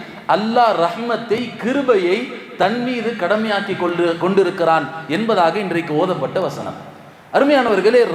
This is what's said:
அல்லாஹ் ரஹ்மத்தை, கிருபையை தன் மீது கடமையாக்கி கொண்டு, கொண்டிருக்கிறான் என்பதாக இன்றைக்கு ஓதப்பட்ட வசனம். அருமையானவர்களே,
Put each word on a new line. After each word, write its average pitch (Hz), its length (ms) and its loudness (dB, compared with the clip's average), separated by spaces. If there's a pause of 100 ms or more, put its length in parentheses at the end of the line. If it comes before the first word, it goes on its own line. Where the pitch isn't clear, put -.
(360)
அல்லாஹ் 226 360 2 (140)
ரஹ்மத்தை, 220 520 -4 (220)
கிருபையை 226 580 2 (420)
தன் 208 260 2
மீது 233 240 -2 (100)
கடமையாக்கி 202 600 -2
கொண்டு, 175 220 0 (180)
கொண்டிருக்கிறான் 175 640 2 (300)
என்பதாக 196 380 2 (100)
இன்றைக்கு 170 360 -4
ஓதப்பட்ட 165 460 -2
வசனம். 135 320 -8 (580)
அருமையானவர்களே, 240 680 4 (120)